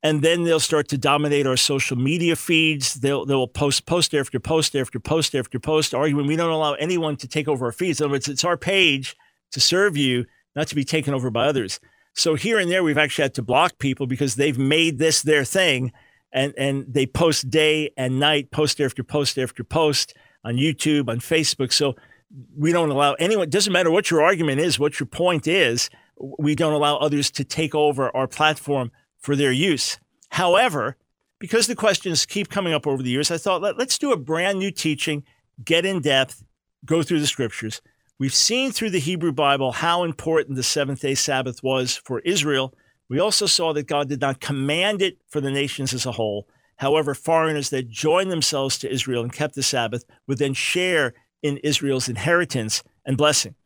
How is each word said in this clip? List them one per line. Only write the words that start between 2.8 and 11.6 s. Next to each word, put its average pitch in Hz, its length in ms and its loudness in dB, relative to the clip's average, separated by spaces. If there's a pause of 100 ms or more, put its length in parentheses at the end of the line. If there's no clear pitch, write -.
They'll, 139 320 -2
they'll 135 220 2
post - 360 0
post 165 300 0
after 135 260 0
post 160 340 0
after 131 240 -4
post 151 360 -2
after 131 240 -2
post, 156 340 0
arguing, 143 340 0
"We 151 100 0
don't 170 120 0
allow 156 240 0
anyone 160 460 -2
to 123 100 -12
take 151 200 -4
over 131 180 0
our 117 60 -2
feeds." 175 280 -2
In 151 40 2
other 143 80 0
words, 139 160 -2
it's 143 160 -4
our 170 120 2
page 165 580 0 (360)
to 135 100 -4
serve 185 380 2
you, 127 260 2 (320)
not 151 120 -2
to - 60 -10
be 143 100 0
taken 143 280 -2
over 131 180 -2
by 113 160 2
others. 135 340 -2 (340)